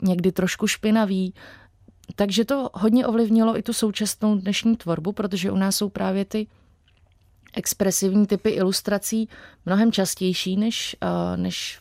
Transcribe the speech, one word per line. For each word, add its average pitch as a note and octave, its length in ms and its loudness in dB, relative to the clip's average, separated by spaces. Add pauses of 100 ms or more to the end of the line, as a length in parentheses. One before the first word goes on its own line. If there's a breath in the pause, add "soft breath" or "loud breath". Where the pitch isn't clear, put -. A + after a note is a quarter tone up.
někdy F#3 300 2
trošku F#3 340 -2
špinavý. G3 680 0 (800 loud breath)
Takže G3+ 280 2
to C#4 300 -2
hodně A3 320 4
ovlivnilo A3+ 520 4
i A3 40 -4
tu A#3 100 -4
současnou G#3+ 640 0
dnešní G3+ 400 0
tvorbu, E3+ 360 -4
protože G3 380 -2
u G3 60 -2
nás F#3+ 200 2
jsou G#3 120 -2
právě F#3+ 360 -2
ty G#3+ 220 -4 (1080 soft breath)
expresivní G3 720 0
typy G3+ 240 0
ilustrací G3+ 800 -2 (380 loud breath)
mnohem G#3 260 4
častější F#3 640 -2
než, A3 460 -4
eh, F3 340 -2
než F3+ 440 -6